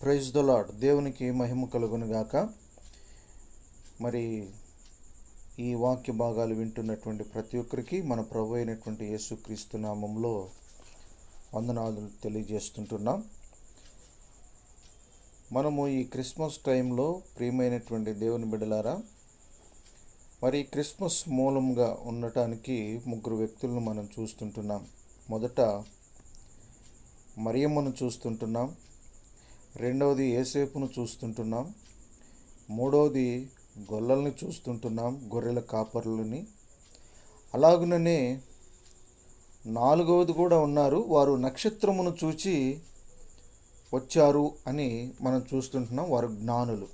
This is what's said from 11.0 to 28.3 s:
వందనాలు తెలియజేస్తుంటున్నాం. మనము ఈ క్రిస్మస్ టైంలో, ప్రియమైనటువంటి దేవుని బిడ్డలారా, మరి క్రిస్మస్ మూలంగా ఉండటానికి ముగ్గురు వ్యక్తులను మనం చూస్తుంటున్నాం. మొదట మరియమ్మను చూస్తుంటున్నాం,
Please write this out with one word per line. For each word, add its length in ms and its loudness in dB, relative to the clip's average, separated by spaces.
వందనాలు 540 -4
తెలియజేస్తుంటున్నాం. 1000 -4
మనము 360 0
ఈ 160 0
క్రిస్మస్ 540 -6
టైంలో, 640 0
ప్రియమైనటువంటి 720 -2
దేవుని 320 -2
బిడ్డలారా, 560 -2
మరి 200 2
క్రిస్మస్ 680 -4
మూలంగా 760 2
ఉండటానికి 1040 -4
ముగ్గురు 300 -6
వ్యక్తులను 440 -4
మనం 280 -4
చూస్తుంటున్నాం. 680 -6
మొదట 300 -2
మరియమ్మను 540 0
చూస్తుంటున్నాం, 720 -4